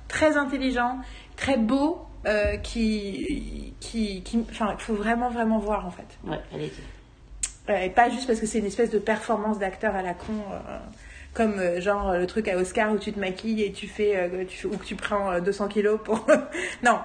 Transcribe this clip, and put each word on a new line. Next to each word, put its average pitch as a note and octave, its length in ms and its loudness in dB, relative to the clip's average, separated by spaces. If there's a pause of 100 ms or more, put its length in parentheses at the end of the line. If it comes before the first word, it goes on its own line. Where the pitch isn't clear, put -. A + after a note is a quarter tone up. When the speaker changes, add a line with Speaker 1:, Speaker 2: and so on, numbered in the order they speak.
Speaker 1:
très D#4 300 4
intelligent, C4 640 0 (360)
très C4+ 200 2
beau, C#4 500 2 (220)
euh, G#3 300 2
qui, G#3 1200 -2
qui... G3+ 420 -4
qui, A3+ 300 0
enfin, G3+ 260 -2
il - 20 -10
faut A3+ 140 -4
vraiment, A#3 340 0
vraiment A3+ 300 2
voir, G3+ 280 0
en F3 40 -6
fait. - 160 -14 (180)
Speaker 2:
Ouais, D3+ 140 -4 (160)
allez-y. D3+ 160 -6 (1040)
Speaker 1:
Euh, F#3+ 100 4
et F#3 80 0
pas A#3+ 200 6
juste A3+ 180 -4
parce A3 100 4
que A3 80 -2
c'est A3 140 0
une G3+ 60 0
espèce A3+ 240 0
de G#3+ 100 2
performance G#3+ 580 0
d'acteur G3 380 -2
à F#3+ 60 -2
la F3+ 120 -2
con, A3 200 -6 (180)
euh, - 260 -10 (540)
comme, G#3+ 280 2
euh, F3 200 2
genre, G3+ 340 2
le F3+ 120 2
truc G#3+ 220 0
à F#3 80 2
Oscar G3 360 2
où G#3+ 60 2
tu G#3 140 -4
te G3+ 80 -4
maquilles G#3+ 420 -2
et G3 80 0
tu G3 160 -10
fais, G#3 300 2
euh, F#3 320 0
tu - 100 -12
fais, - 80 -6
ou G3+ 100 -2
que - 80 -6
tu G#3+ 120 -8
prends, G3+ 340 0
euh, F3 100 2
deux F#3 120 2
cents G3+ 160 0
kilos G#3+ 360 4
pour, A3 220 0
<laughs> - 560 4
non, A#3+ 220 8